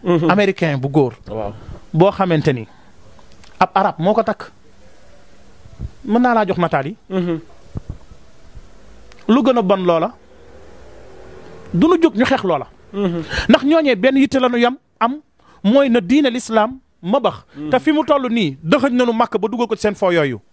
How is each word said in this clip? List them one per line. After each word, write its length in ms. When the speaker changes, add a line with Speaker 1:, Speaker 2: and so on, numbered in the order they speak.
Speaker 1:
Mm-hmm. 260
Speaker 2:
Américain 480
bu 100
góor. 240
Speaker 1:
Waaw. 240
Speaker 2:
Boo 200
xamante 420
ni 120
ab 160
arab 240
moo 160
ko 80
takk. 280
Mën 160
naa 120
laa 120
jox 120
nataal 280
yi. 100
Speaker 1:
Mm-hmm. 280
Speaker 2:
Lu 140
gën 160
a 40
bon 220
loola, 260
du 140
nu 140
jóg 140
ñu 80
xeex 200
loola. 220
Speaker 1:
Mm-hmm. 280
Speaker 2:
Ndax 160
ñooñee 320
benn 200
yitte 240
la 80
nu 100
yam 180
am, 180
mooy 260
na 100
diine 300
l'islam 480
ma 180
bax. 140
Speaker 1:
Mm-hmm. 140
Speaker 2:
Te 100
fi 120
mu 120
toll 260
nii, 320
dëxëñ 320
nañu 180
Makka 260
ba 100
dugal 180
ko 80
ci 80
seen 120
foo 180
yooyu. 280